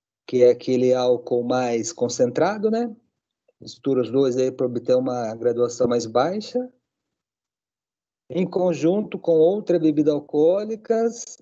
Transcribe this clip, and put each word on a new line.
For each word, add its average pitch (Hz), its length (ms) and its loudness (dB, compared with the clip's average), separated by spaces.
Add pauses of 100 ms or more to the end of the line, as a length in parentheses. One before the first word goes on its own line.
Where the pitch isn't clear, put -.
(260)
que 123 160 0
é 123 80 8
aquele 127 420 2
álcool 123 520 0
mais 120 480 -2
concentrado, 175 760 -2
né? 226 240 -2 (680)
Mistura - 420 -2
os 110 80 -8
dois 127 260 2
aí 131 140 0
pra 131 160 -2
obter 123 300 0
uma 123 380 -2
graduação 120 540 -2
mais 120 180 -2
baixa. 202 640 -2 (1600)
Em 180 160 -2
conjunto 180 680 0
com 170 140 0
outra 175 440 4
bebida 151 360 2
alcoólicas 214 1300 -2